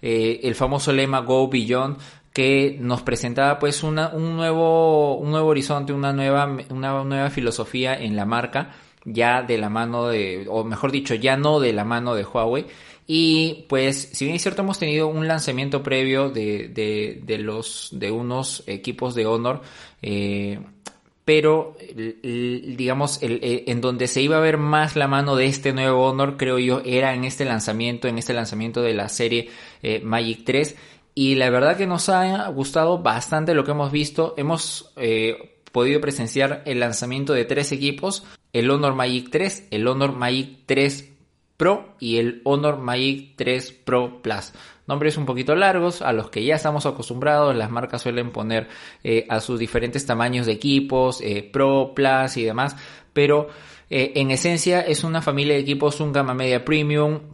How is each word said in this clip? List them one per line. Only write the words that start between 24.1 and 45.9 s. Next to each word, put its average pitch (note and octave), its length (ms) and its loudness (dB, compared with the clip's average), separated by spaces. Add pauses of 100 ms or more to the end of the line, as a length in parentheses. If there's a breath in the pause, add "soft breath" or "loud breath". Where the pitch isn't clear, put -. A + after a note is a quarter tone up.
iba D#3 160 4
a - 20 4
ver D#3+ 160 4
más D3+ 400 2
la C#3+ 100 2
mano C#3 300 2
de C3 80 4
este C#3 300 0
nuevo C3 320 4
Honor, C#3 320 0
creo B2+ 200 0
yo, B2+ 240 2
era B2+ 300 2
en B2+ 120 -2
este B2+ 200 -4
lanzamiento, A#2 640 -2
en A#2 80 -2
este A#2 160 -4
lanzamiento A2+ 480 -4
de A#2 140 2
la G#2 160 -2
serie, A#2 400 0 (320 loud breath)
eh, A2 200 -2
Magic A2+ 440 -2
tres. C#3+ 300 0 (380 loud breath)
Y C3+ 200 2
la B2+ 160 4
verdad C#3 260 4
que G3 100 0
nos F3+ 220 -2
ha F#3+ 400 2
gustado E3 540 0
bastante D#3 500 0
lo C#3+ 120 0
que - 80 -2
hemos C#3+ 200 -2
visto. D3 460 -2
Hemos, D#3 580 -4
eh, A2+ 600 -2 (140)
podido C3+ 280 2
presenciar C#3 640 -2
el B2+ 160 -2
lanzamiento B2 540 -2
de A#2+ 100 2
tres C#3+ 260 -2
equipos: C#3+ 540 -2 (300 loud breath)
el A#2+ 160 2
Honor C#3 240 2
Magic B2+ 360 -2
tres, F#3+ 400 -2
el G#2+ 160 0
Honor C3+ 300 0
Magic B2+ 480 -2
tres C#3 460 0 (460)
Pro G3 440 0
y A#2 160 0
el A#2 260 0
Honor C#3+ 360 2
Magic C3 580 -2
tres B2+ 340 -2
Pro B2 500 -2
Plus. G#2 320 -6 (360 loud breath)
Nombres D3 280 0
un D3+ 80 -2
poquito B2+ 300 0
largos, F3 480 2